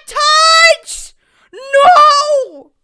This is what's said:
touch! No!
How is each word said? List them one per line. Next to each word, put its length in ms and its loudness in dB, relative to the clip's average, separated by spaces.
touch! 1080 -2
No! 1200 0